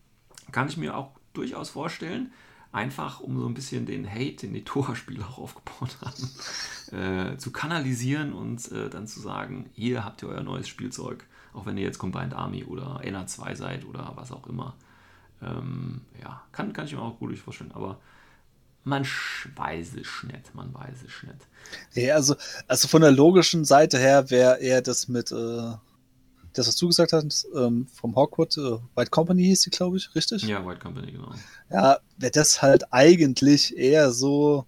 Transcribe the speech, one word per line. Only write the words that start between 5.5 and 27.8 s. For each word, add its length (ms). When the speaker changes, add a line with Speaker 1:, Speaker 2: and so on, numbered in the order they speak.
Speaker 1:
haben, 1300
<laughs> 0
äh, 60
zu 120
kanalisieren 840
und, 380
äh, 200
dann 160
zu 140
sagen, 520
hier 320
habt 180
ihr 60
euer 140
neues 260
Spielzeug, 560
auch 140
wenn 120
ihr 60
jetzt 140
Combined 360
Army 300
oder 380
N 120
R 120
zwei 280
seid 320
oder 300
was 140
auch 160
immer. 280
Ähm, 600
ja, 200
kann, 200
kann 140
ich 60
mir 100
auch 160
gut 200
vorstellen, 340
aber 280
man 200
sch-, 520
weiß 380
es 280
nicht, 320
man 180
weiß 340
es 180
nicht. 840
Speaker 2:
Ja, 80
also, 220
also 200
von 140
der 80
logischen 540
Seite 340
her 320
wäre 300
eher 200
das 280
mit, 240
äh, 400
das, 140
was 80
du 100
gesagt 260
hast, 420
ähm, 380